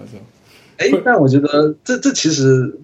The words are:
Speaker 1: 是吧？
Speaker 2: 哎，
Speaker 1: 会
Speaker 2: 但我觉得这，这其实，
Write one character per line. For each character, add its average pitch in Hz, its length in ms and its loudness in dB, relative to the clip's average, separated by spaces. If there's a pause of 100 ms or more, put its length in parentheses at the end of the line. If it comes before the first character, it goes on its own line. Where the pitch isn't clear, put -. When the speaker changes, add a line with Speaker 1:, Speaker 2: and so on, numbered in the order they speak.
Speaker 1:
是 110 80 -20
吧？ - 60 -20 (560)
Speaker 2:
哎， 196 120 -2
Speaker 1:
会 285 140 2
Speaker 2:
但 240 140 2
我 139 100 2
觉 131 100 2
得 147 360 0 (100)
这， 247 140 -4
这 269 140 -2
其 - 180 -2
实， 135 540 0